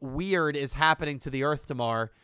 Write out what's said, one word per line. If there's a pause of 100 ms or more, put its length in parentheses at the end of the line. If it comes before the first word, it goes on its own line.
weird
is
happening
to
the
Earth
tomorrow (140)